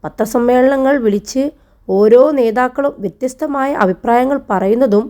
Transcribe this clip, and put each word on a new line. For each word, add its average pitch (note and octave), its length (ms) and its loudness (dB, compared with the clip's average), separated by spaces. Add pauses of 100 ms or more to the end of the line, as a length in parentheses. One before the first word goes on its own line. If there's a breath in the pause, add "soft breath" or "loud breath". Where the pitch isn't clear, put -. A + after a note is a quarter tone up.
പത്രസമ്മേളനങ്ങൾ B3+ 920 0 (100)
വിളിച്ച് G#3+ 400 -2 (420 soft breath)
ഓരോ G#3+ 360 4 (180)
നേതാക്കളും B3+ 520 -2 (120)
വ്യത്യസ്തമായ C4+ 640 -6 (140)
അഭിപ്രായങ്ങൾ B3 540 -2 (120)
പറയുന്നതും G#3 580 0